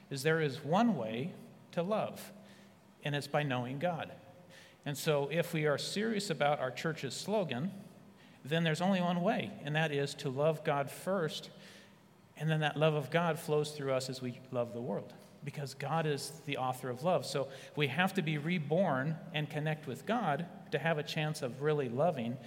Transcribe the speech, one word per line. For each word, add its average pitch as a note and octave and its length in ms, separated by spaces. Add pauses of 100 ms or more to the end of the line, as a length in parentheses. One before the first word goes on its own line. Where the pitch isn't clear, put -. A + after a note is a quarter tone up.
is C3+ 140
there D#3+ 180
is C3+ 240
one F#3+ 320
way A#2 340 (420)
to E3+ 100
love, E3+ 500 (720)
and D3 120
it's C3+ 120
by D3 160
knowing B2+ 340
God. D3 340 (720)
And C#3+ 120
so C#3+ 340
if E3 220
we D#3 120
are C#3+ 120
serious G#3+ 520
about D3 300
our B2+ 120
church's C#3+ 440
slogan, F#3 560 (720)
then E3 200
there's D#3+ 180
only F#3 180
one F3 220
way, F#3+ 300 (120)
and D3 120
that D#3+ 160
is C#3+ 240
to - 140
love D3+ 340
God C#3+ 260
first, - 600 (840)
and D3+ 120
then D#3 120
that D3 160
love D3+ 180
of C#3 160
God E3 260
flows D3+ 340
through C3+ 220
us C3 160
as C3 120
we B2 180 (120)
love A#2+ 220
the A#2 80
world, G#2 320 (300)
because C#3+ 300
God D#3 320
is C#3+ 260 (140)
the C#3 120
author B2+ 320
of A#2+ 140
love. E3 220
So C3+ 220 (280)
we D3+ 120
have F3+ 260
to F#3+ 80
be D#3 160
reborn D#3 800 (180)
and D3+ 160
connect D3+ 380
with - 180
God F3 400 (260)
to D3 80
have D#3+ 180
a D3 60
chance D3+ 380
of B2 200
really D3 280
loving, B2+ 580